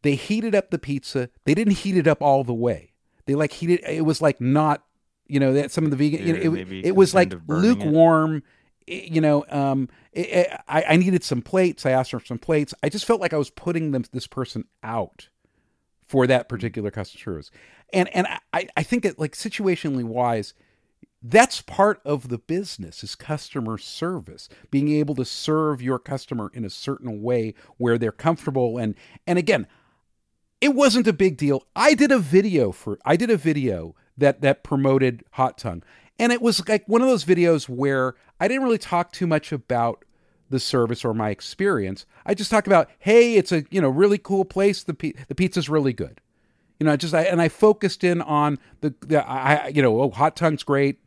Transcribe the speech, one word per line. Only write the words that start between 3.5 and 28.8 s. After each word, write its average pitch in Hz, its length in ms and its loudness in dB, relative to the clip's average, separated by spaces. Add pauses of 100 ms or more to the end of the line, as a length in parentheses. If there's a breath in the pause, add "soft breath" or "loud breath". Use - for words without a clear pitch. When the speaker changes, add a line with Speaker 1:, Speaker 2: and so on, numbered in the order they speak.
Speaker 1:
heated, 170 340 0
it 156 180 -2
was, 151 160 0
like, 147 200 2
not, 147 420 2 (460)
you 143 100 -2
know, 135 140 2
that 139 180 0
some 160 140 -2
of 151 80 0
the 139 40 -2
vegan, 151 300 0
you 170 60 0
know, 165 80 -2
Speaker 2:
They're 165 80 0
Speaker 1:
it, 160 40 2
Speaker 2:
maybe 185 320 -8
Speaker 1:
it 185 120 0
was, 190 180 6
like, 185 160 4
Speaker 2:
concerned 180 120 -12
of 160 40 -18
burning 170 240 2
it. 202 140 -2
Speaker 1:
lukewarm. 156 580 4 (460)
I, - 200 -14
you 160 120 0
know, 147 280 2
um, 135 400 -2 (280 soft breath)
I, 175 500 -2
I, 156 220 -2
I 156 80 6
needed 180 260 2
some 123 180 -4
plates. 185 460 -2
I 131 60 2
asked 131 180 0
for 127 80 -8
some 117 200 -12
plates. 151 440 -2
I 143 60 -2
just 196 160 -6
felt 226 160 0
like 175 120 -2
I 160 40 -4
was 147 140 -2
putting 165 420 -6
them, 131 180 -2
this 127 160 -10
person 120 380 -8 (180)
out 110 460 -8 (800)
for 131 180 4
that 123 220 2
particular 104 420 -6
customer - 320 -12
service. 82 280 -12 (420 soft breath)
And, 185 200 0
and 190 140 0
I, - 120 -10 (140)
I, 185 160 -4 (100)
I - 40 -2
think 240 220 -2
that, 196 120 -2
like, 156 200 -6
situationally 170 680 -4
wise, 117 520 -4 (680)
that's 135 400 4
part - 420 0
of 131 260 -4
the 120 80 -6
business 156 680 -10
is 101 100 -14
customer 117 640 -8
service, - 680 -12 (240 soft breath)
being 143 160 0
able 151 260 0
to 131 100 -4
serve 151 560 -2
your 127 200 -4
customer 123 520 -10
in 120 120 -10
a - 60 -10
certain 123 520 -10
way 113 320 -2 (220 soft breath)
where 120 200 2
they're 117 140 -2
comfortable. 131 680 -2
And, 110 200 -4 (280 soft breath)